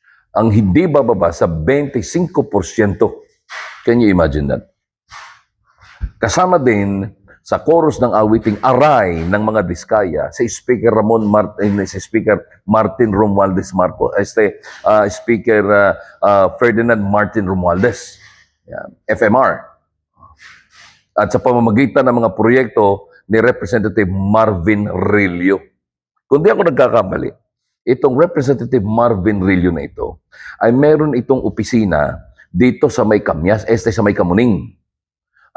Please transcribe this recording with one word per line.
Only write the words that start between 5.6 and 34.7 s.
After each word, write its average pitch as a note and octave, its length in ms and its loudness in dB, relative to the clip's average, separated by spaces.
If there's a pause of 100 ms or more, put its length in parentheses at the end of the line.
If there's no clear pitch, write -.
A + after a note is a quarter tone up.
Kasama F3+ 400 0
din G2+ 480 0 (320)
sa - 220 -4
chorus D#3 400 2
ng A#2 80 0
awiting A2 480 0
Aray B2 640 2
ng F#2+ 160 -2
mga G#2+ 260 -2
Diskaya, F2 720 -2
si B2 160 -2
Speaker A2+ 400 -2
Ramon A2 340 0
Mart-, G#2 380 0
eh, G#2 80 0 (160)
si G2 100 -12
Speaker G#2 460 -2 (240)
Martin A2 480 0
Romualdez G2 560 0
Marco, F2+ 480 -2
este, G2+ 400 -2 (240)
ah, G#2 240 2
Speaker, G#2+ 640 0
ah, G2+ 220 4 (260)
ah, G2 280 4 (120)
Ferdinand A#2 400 2
Martin G2+ 480 -2
Romualdez. F#2 720 -2 (480)
Yan, - 240 -16 (160)
F G#2+ 160 -4
M A2+ 160 4
R. F#2 240 0 (1500)
At G#2 160 0
sa A#2+ 80 0
pamamagitan B2 640 2
ng B2 160 2
mga A2 160 2
proyekto A2 720 2 (160)
ni A2 160 0
Representative G#2+ 640 0
Marvin G2+ 800 0
Rillo. F#2+ 720 0 (720)
Kung D3+ 160 2
di A3 80 4
ako F#3+ 160 0
nagkakamali, B2 640 0 (560)
itong C3 240 0
Representative C3 720 0
Marvin G#2+ 560 0
Rillo F2+ 320 0
na C#2+ 160 -8
ito - 320 -12 (400)
ay A2+ 80 4
meron D3 480 2
itong B2+ 240 -2
opisina G#2 800 -2 (320)
dito B2 380 2
sa B2 100 -2
may G#2 240 0
Kamyas, F#2 400 -2
este A#2 240 -2
sa G#2+ 160 0
may G#2 80 2
Kamuning. G2 640 0 (800)